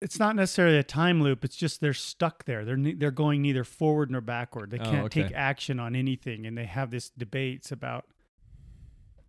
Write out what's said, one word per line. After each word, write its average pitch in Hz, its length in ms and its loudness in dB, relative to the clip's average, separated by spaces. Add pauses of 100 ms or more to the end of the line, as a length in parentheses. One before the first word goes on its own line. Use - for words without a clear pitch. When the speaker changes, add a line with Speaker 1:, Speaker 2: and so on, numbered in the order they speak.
Speaker 1:
it's - 160 -8
not 214 200 4
necessarily 180 400 6
a 139 60 4
time 165 380 4
loop. 139 220 2
It's - 140 -4
just - 240 -2
they're 147 120 2
stuck - 520 -4
there. 113 180 -4
They're 123 140 -2
ne-, 139 160 0
they're 143 180 0
going 147 300 2
neither 131 240 2
forward 151 440 2
nor 127 120 -4
backward. 117 500 -6
They 120 80 -4
Speaker 2:
Oh, 113 60 -6
Speaker 1:
can't 117 220 2
Speaker 2:
okay. 147 160 0
Speaker 1:
take 95 100 -2
action 135 440 -2
on 117 160 -4
anything, 127 520 -4
and 113 120 -8
they 117 80 -6
have 120 260 -4
this 123 180 -8
debates 127 600 -6
about, 123 360 -8 (1200)